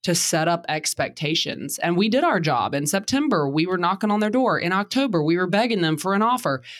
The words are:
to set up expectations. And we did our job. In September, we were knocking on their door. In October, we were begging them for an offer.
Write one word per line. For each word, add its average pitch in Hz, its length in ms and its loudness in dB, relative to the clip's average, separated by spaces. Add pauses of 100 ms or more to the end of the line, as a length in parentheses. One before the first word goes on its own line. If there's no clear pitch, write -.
to 175 120 0
set 165 340 0
up 170 200 0
expectations. 151 1120 -4
And 175 160 0
we 208 120 2
did 254 160 2
our 254 160 2
job. 127 320 0
In 143 140 -2
September, 202 640 0
we 156 180 0
were 185 100 -2
knocking 190 340 0
on 208 100 2
their 214 100 0
door. 226 280 2
In 175 140 0
October, 202 500 0
we 165 140 2
were 180 120 0
begging 208 340 2
them 156 160 2
for 190 160 0
an 202 80 2
offer. 220 400 0 (180)